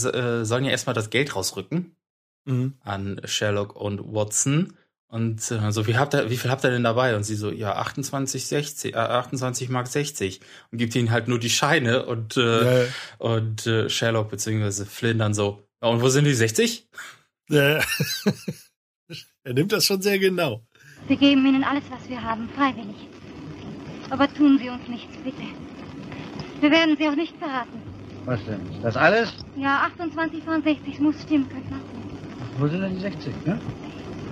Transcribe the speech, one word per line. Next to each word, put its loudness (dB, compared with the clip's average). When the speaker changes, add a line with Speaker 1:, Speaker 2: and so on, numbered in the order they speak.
Speaker 1:
äh, 0
sollen 2
ja 0
erstmal -2
das -2
Geld 0
rausrücken -4
Speaker 2:
Mhm. 0
Speaker 1:
an -6
Sherlock -2
und -6
Watson. 2
Und, -2
äh, 0
so, 0
"Wie 2
habt 2
ihr, 2
wie 0
viel -2
habt 0
ihr 4
denn 2
dabei?" 2
Und 0
sie -4
so, -4
Ja, -4
achtundzwanzig -4
sechzig, -4
äh, -2
achtundzwanzig -2
Mark -2
sechzig -4
und -6
gibt 0
ihnen 4
halt 2
nur 2
die -2
Scheine. 2
Und, -4
äh, 4
Speaker 2:
Ja, 6
ja. 0
Speaker 1:
und, -2
äh, 2
Sherlock 0
beziehungsweise -2
Flynn 0
dann 2
so, 0
"Ja, 2
und 4
wo 6
sind 6
die 4
sechzig?" 2
Speaker 2:
Ja, 6
ja. 2
<laughs> 4
Er -6
nimmt 4
das 2
schon 2
sehr 2
genau. 2
Speaker 3:
Wir 4
geben 6
Ihnen 4
alles, 0
was -12
wir -8
haben, -4
freiwillig. -2
Aber 2
tun 6
Sie -6
uns -10
nichts, -10
bitte. -8
Wir 6
werden 6
Sie 2
auch 2
nicht -2
verraten. -6
Speaker 4:
Was -2
denn? -6
Ist -8
das 0
alles? 6
Speaker 3:
Ja, 0
achtundzwanzig -4
Franken 0
sechzig -2
muss 4
stimmen, 2
könnte -10
man. -8
Speaker 4:
Wo 2
sind 0
denn -2
die -6
sechzig, -6
ne? 0